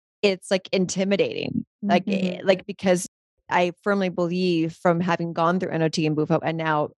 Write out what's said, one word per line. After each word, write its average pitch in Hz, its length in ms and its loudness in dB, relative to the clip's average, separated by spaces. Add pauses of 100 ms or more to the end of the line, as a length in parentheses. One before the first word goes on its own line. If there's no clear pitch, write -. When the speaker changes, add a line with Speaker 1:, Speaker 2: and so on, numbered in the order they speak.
(220)
Speaker 1:
it's, 190 300 0
like, 190 220 0
intimidating. 190 920 0 (160)
Like, 202 280 2
eh, 190 300 -2
Speaker 2:
Mm-hmm. - 80 -4
Speaker 1:
like, 190 180 2
because 185 420 0 (420)
I 180 220 2 (120)
firmly 202 260 0
believe 175 680 0
from 170 240 2
having 170 320 -2
gone 170 300 2
through 180 100 -4
N 160 120 -2
O 160 40 2
T 156 180 -2
and 151 100 0
bufo 151 280 2
and 160 140 -2
now 156 320 -2 (100)